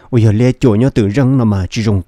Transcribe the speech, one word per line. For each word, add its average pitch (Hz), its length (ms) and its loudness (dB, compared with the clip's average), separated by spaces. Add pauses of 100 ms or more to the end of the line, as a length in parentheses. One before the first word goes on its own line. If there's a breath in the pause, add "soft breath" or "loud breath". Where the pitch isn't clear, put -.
Ôi 117 140 0
giờ 110 80 4
lê 123 200 0
chùa 120 240 0
nhớ 123 140 0
từ 110 180 0
răng 131 300 0
nó 117 80 0
mà 98 240 -2
chỉ 113 140 -6
rồng 101 240 -2